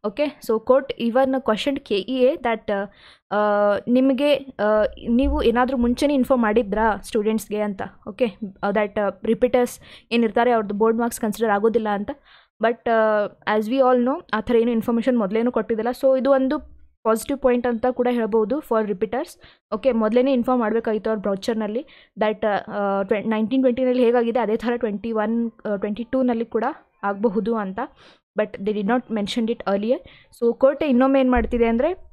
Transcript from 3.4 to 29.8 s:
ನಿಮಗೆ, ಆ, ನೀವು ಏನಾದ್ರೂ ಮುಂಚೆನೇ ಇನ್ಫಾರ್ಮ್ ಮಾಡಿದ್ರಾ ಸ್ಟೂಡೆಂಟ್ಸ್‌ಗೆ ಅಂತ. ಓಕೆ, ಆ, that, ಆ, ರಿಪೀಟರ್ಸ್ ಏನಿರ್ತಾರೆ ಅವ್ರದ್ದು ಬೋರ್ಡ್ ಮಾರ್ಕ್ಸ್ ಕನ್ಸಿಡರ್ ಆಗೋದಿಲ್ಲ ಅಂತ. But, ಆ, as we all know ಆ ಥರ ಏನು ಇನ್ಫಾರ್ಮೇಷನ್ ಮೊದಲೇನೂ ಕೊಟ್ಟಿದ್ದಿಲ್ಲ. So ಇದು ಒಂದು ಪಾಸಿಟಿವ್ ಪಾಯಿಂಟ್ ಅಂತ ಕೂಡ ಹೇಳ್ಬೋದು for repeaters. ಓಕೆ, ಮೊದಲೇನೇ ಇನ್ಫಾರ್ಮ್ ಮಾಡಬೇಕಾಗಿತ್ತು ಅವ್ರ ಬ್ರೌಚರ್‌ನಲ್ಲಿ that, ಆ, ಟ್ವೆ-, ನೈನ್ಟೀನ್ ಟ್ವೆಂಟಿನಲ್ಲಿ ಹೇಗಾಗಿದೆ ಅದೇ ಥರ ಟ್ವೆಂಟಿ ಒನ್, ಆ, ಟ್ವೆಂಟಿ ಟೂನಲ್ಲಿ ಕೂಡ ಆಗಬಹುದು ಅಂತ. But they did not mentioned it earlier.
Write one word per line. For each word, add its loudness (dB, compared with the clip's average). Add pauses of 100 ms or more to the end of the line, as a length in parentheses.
ನಿಮಗೆ, 4
ಆ, 0 (260)
ನೀವು 0
ಏನಾದ್ರೂ 2
ಮುಂಚೆನೇ 0
ಇನ್ಫಾರ್ಮ್ 2
ಮಾಡಿದ್ರಾ 0
ಸ್ಟೂಡೆಂಟ್ಸ್‌ಗೆ -4
ಅಂತ. -6 (260)
ಓಕೆ, -2 (360)
ಆ, -2
that, -2
ಆ, 0 (160)
ರಿಪೀಟರ್ಸ್ 0 (320)
ಏನಿರ್ತಾರೆ 2
ಅವ್ರದ್ದು 0
ಬೋರ್ಡ್ 2
ಮಾರ್ಕ್ಸ್ -4
ಕನ್ಸಿಡರ್ -2
ಆಗೋದಿಲ್ಲ 2
ಅಂತ. -4 (520)
But, -2
ಆ, 2 (320)
as -2
we -2
all 4
know -2 (100)
ಆ 0
ಥರ 0
ಏನು 4
ಇನ್ಫಾರ್ಮೇಷನ್ 0
ಮೊದಲೇನೂ 0
ಕೊಟ್ಟಿದ್ದಿಲ್ಲ. -2
So 2
ಇದು 0
ಒಂದು 2 (440)
ಪಾಸಿಟಿವ್ -2
ಪಾಯಿಂಟ್ 2
ಅಂತ -2
ಕೂಡ -2
ಹೇಳ್ಬೋದು 0
for 0
repeaters. -4 (460)
ಓಕೆ, 0
ಮೊದಲೇನೇ 2
ಇನ್ಫಾರ್ಮ್ 0
ಮಾಡಬೇಕಾಗಿತ್ತು -2
ಅವ್ರ -2
ಬ್ರೌಚರ್‌ನಲ್ಲಿ -4 (320)
that, -2
ಆ, -2
ಟ್ವೆ-, -2
ನೈನ್ಟೀನ್ 0
ಟ್ವೆಂಟಿನಲ್ಲಿ 2
ಹೇಗಾಗಿದೆ 2
ಅದೇ 0
ಥರ -2
ಟ್ವೆಂಟಿ -4
ಒನ್, -2 (160)
ಆ, -2
ಟ್ವೆಂಟಿ -6
ಟೂನಲ್ಲಿ 0
ಕೂಡ -4 (380)
ಆಗಬಹುದು -2
ಅಂತ. -6 (600)
But -2
they -4
did -2
not 2 (100)
mentioned -4
it -4
earlier. -2 (320)